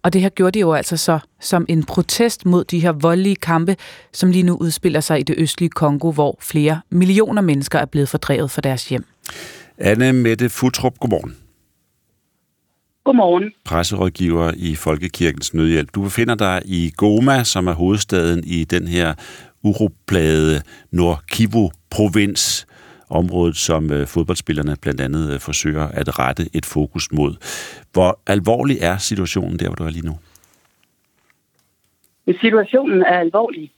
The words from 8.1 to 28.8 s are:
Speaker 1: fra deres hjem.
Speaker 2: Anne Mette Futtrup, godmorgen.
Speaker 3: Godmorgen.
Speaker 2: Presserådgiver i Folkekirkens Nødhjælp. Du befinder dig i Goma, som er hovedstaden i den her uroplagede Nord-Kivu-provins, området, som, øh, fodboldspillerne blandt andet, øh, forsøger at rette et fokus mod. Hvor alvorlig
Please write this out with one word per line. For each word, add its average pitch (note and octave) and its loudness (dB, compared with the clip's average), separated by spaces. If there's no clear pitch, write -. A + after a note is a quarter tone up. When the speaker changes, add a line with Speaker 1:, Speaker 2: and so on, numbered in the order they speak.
Speaker 1:
fra - -4
deres C3 -4
hjem. B2 -4
Speaker 2:
Anne A#2+ 2
Mette A#2 2
Futtrup, B2+ -2
godmorgen. D#2 -2
Speaker 3:
Godmorgen. G#3 4
Speaker 2:
Presserådgiver E2+ 0
i E2+ -4
Folkekirkens D#2 -4
Nødhjælp. D#2+ 0
Du G2 -2
befinder A2+ -2
dig F#2 -2
i E2+ -2
Goma, A#2 4
som F#2 -2
er F2 0
hovedstaden E2+ 0
i E2 -2
den F2 -2
her E2+ 0
uroplagede D#2+ 0
Nord-Kivu-provins, G2+ 0
området, F2 0
som, D#2 -2
øh, C#2+ -2
fodboldspillerne D2+ -2
blandt C#2 -4
andet, D2 -2
øh, C#2 -6
forsøger D2+ -4
at - -4
rette C2+ -2
et D#2 -4
fokus - -4
mod. D2 0
Hvor F#2 2
alvorlig A2 0